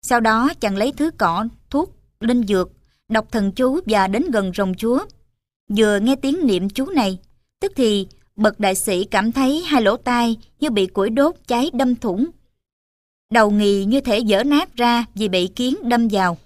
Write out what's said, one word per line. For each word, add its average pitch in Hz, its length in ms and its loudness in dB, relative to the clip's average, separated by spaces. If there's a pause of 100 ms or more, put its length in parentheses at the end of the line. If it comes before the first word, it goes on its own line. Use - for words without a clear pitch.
Sau 240 180 0
đó, 226 400 0
chàng 202 160 -2
lấy 226 160 0
thứ 302 260 -2
cỏ, 185 280 -2 (240)
thuốc, 320 200 -2 (300)
linh 240 260 0
dược, 185 240 0 (380)
đọc 220 240 -2
thần 202 200 0
chú 262 340 0
và 202 220 2
đến 254 220 -2
gần 202 260 0
rồng 190 180 -2
chúa. 247 300 -2 (720)
Vừa 208 220 4
nghe 240 180 2
tiếng 277 300 -2
niệm 190 220 0
chú 262 180 -4
này, 220 320 -2 (420)
tức 392 160 -4
thì 208 300 0 (300)
bậc 214 240 0
đại 196 140 2
sĩ 196 300 -2
cảm 208 280 -2
thấy 269 340 0
hai 294 160 2
lỗ 214 140 2
tai 240 400 -2 (240)
như 302 100 -2
bị 208 160 0
củi 196 240 -2
đốt 285 240 2 (120)
cháy 254 260 -2
đâm 254 240 0
thủng. 220 300 -2 (1040)
Đầu 220 180 4
Ngì 202 340 2
như 240 160 2
thể 233 280 0
vỡ 208 160 2
nát 294 320 0
ra 240 280 2 (100)
vì 208 140 -2
bị 180 180 0
kiến 247 360 -2
đâm 233 260 2
vào. 190 380 0